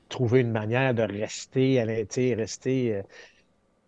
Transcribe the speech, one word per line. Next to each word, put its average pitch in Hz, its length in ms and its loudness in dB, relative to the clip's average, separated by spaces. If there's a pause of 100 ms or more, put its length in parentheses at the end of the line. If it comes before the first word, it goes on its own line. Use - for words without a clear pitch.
trouver 123 320 2
une 117 120 2
manière 117 420 0
de 113 100 2
rester 120 760 0
à 110 40 0
l'in-, 110 200 -2
tu 127 240 0
sais, 117 60 2
rester, 120 600 -2
euh, 98 60 -4 (840)